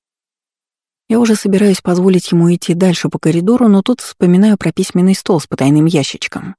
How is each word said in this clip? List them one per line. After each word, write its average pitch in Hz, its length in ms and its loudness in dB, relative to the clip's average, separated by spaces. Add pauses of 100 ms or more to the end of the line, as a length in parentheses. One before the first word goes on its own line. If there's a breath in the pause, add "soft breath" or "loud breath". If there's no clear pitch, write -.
(1080)
Я 226 120 0
уже 220 160 2
собираюсь 196 460 0
позволить 180 500 0
ему 170 220 2
идти 170 200 -2
дальше 175 360 0
по - 100 -6
коридору, 214 480 0
но 196 160 4
тут 247 180 -2
вспоминаю 190 560 2
про 165 140 -4
письменный 190 420 0
стол 175 260 -2
с - 60 -8
потайным 151 400 0
ящичком. - 720 -4